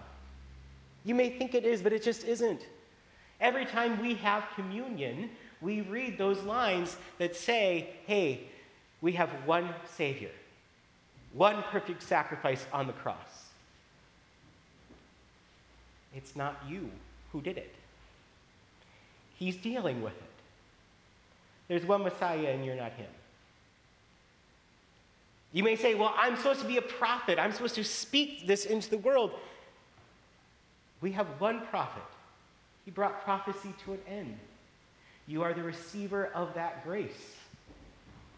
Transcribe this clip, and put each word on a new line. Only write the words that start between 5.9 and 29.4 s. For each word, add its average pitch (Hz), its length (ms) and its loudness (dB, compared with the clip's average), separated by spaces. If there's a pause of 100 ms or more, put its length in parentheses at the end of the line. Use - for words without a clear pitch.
those 196 260 2
lines 202 520 2 (220)
that 175 180 0
say, 190 540 2 (160)
"Hey, 175 440 2 (520)
we 170 120 4
have 170 160 4 (160)
one 170 280 4 (220)
Savior, 135 360 -2 (1000)
one 208 320 4
perfect 185 400 -4
sacrifice 147 680 0
on 139 120 0
the 123 80 -4
cross." - 520 -8 (2750)
It's 135 220 -16
not 143 320 -4
you 151 240 -8 (400)
who 156 80 -6
did 170 180 -4
it. - 160 -12 (1600)
He's 185 180 -2
dealing 185 460 -2
with 107 160 -6
it. - 120 -18 (1400)
There's 175 160 0
one 202 180 4
Messiah 170 460 0
and 135 160 0
you're 131 100 -4
not 120 160 -6
him. 110 200 -14 (2500)
You 190 100 2
may 220 140 4
say, 226 180 6
"Well, 208 220 4
I'm 240 180 4
supposed 269 240 4
to 214 80 -4
be 247 80 0
a 240 60 4
prophet. 180 580 2
I'm 196 140 4
supposed 233 220 -2
to 214 100 -2
speak - 600 0
this 202 180 4
into 214 240 0
the 220 80 2
world." 226 420 4 (1600)